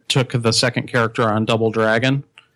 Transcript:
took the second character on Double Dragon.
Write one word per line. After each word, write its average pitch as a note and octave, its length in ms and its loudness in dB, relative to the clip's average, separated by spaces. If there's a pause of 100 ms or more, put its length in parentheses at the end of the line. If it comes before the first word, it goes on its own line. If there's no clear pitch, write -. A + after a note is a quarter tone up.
took B2+ 240 0
the A#2 180 0
second B2 380 -2
character A2+ 340 0
on A2 220 0
Double A2+ 260 0
Dragon. A#2 540 0 (300)